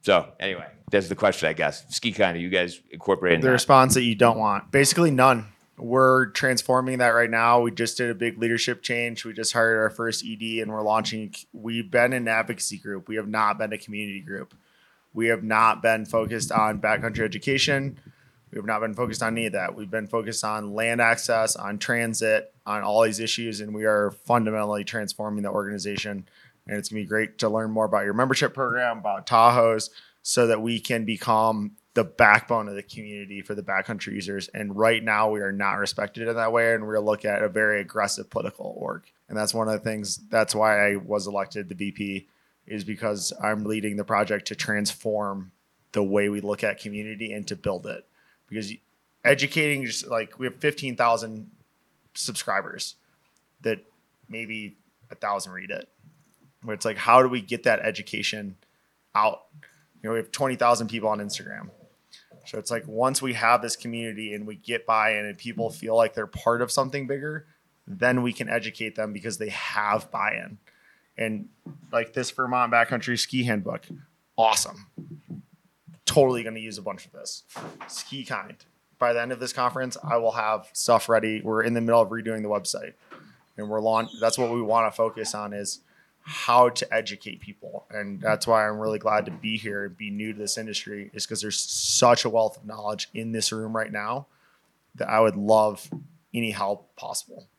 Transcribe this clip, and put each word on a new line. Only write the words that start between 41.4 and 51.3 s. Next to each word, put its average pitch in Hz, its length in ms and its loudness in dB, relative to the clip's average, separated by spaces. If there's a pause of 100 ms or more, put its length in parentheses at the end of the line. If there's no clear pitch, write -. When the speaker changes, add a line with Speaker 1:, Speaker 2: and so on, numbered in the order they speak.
Speaker 2:
the 95 60 -10
V 98 160 -6
P, 98 360 -8 (400)
is 104 180 -8
because 104 480 -6 (100)
I'm 107 220 0
leading 104 320 -4
the 101 80 -4
project 104 440 0
to 107 60 -8
transform 104 960 -4 (400)
the 104 100 0
way 101 260 2
we 104 140 -2
look 101 200 -4
at 104 160 -2
community 107 540 -10
and 104 160 -10
to 104 80 -8
build 90 300 -6
it. - 200 -12 (420)
Because 107 240 -8 (520)
educating, 139 640 2
just, - 220 -8
like, 113 300 -4
we 131 60 -6
have 123 120 -4
fifteen 143 380 -4
thousand 113 560 0 (600)